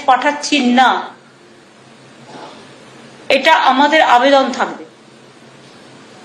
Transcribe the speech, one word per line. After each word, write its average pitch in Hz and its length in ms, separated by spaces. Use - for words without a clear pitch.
পাঠাচ্ছি 294 520
না, 247 500
এটা 285 260
আমাদের 294 480
আবেদন 262 500
থাকবে 214 320